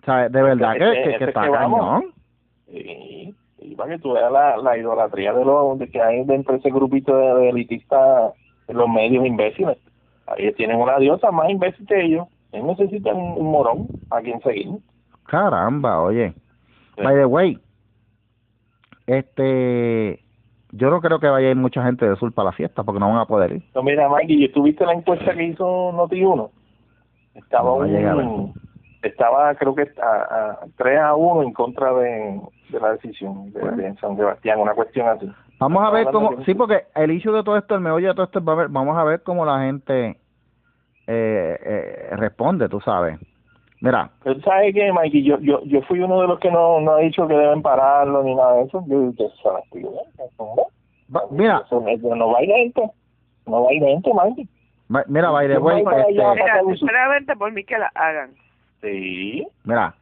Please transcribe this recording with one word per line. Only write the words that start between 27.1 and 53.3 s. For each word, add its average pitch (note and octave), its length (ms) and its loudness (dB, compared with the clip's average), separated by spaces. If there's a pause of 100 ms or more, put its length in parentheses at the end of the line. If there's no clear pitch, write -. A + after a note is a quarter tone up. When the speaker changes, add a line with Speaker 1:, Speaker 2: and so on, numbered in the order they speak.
Speaker 2:
Estaba A#2+ 360 0
Speaker 1:
No B2+ 100 2
va C#3+ 60 0
a - 20 -2
llegar. G2+ 280 0
Speaker 2:
un, A2+ 380 -4 (480)
estaba, C3+ 540 0
creo C3+ 200 -2
que C#3+ 80 -2 (180)
a, - 40 -2
a G#2+ 540 -2 (180)
tres C3 220 2
a D3+ 160 4
uno E3 280 2
en B2 100 -4
contra B2+ 400 -2
de, A2 480 -2 (280)
de A#2+ 100 -6
la A2 140 0
decisión G2 600 -12
de, G2+ 80 -8
Speaker 1:
Bueno. - 160 -4
Speaker 2:
de F#2+ 180 -6
San G2+ 220 -8
Sebastián, G#2+ 420 -2
una G#2+ 140 0
cuestión A2+ 340 -2
así. G2+ 240 -4 (280)
Speaker 1:
Vamos E3 240 2
a G#3+ 60 2
ver A3 120 2
Speaker 2:
Estaba C#3 120 0
Speaker 1:
cómo, G#3+ 140 2
Speaker 2:
hablando C3 180 -6
Speaker 1:
sí, F#3 80 0
Speaker 2:
de G3 40 -2
Speaker 1:
porque G#3+ 260 2 (120)
el D#3 160 0
issue F3+ 220 -2
de G#3+ 100 0
todo G#3 140 0
esto, G3+ 180 -2
el F#3+ 60 -2
meollo E3+ 280 0
de F3+ 40 0
todo F#3 120 -2
esto, F#3 180 -4
va D#3+ 100 0
a - 40 2
ver, E3 120 0
vamos C#3+ 280 -2
a E3 80 2
ver D#3+ 180 0
cómo F3 220 -2
la C#3 160 0
gente, C3+ 560 -4 (880)
eh, A2 580 -2
eh, E2 520 -8
responde, A2+ 520 -2
tú G2+ 120 -6
sabes. F2 360 -2 (640)
Mira. A#2+ 280 0 (140)
Speaker 2:
Pero C3 120 -2
tú C#3 60 -14
sabes G3 320 2
que, G3+ 180 0
Mikey, D#3 320 2
yo, C#3+ 160 2
yo, C#3+ 240 0
yo C#3 200 0
fui F3+ 180 -2
uno F#3 200 0
de F3+ 60 2
los F3 120 0
que F3+ 120 0
no, E3+ 300 4
no D#3 100 2
ha D#3 80 4
dicho E3 280 0
que D#3 60 0
deben D3 280 4
pararlo C#3 600 2
ni C3 120 0
nada B2+ 200 4
de B2 80 4
eso. F3+ 240 -6
Yo, C3+ 260 0
yo, A2 160 -4 (120)
¿sabes? G2 300 -2
Tío, - 180 -12 (480)
¿no? - 180 -10 (600)
Speaker 1:
Va, E3+ 60 0 (100)
mira. F3+ 340 2
Speaker 2:
Eso, - 220 -4
eso A#2 280 -2
no A2+ 160 0
va A#2+ 80 4
a C#3 40 2
ir F#3 60 -2
lento. A#3+ 420 0 (540)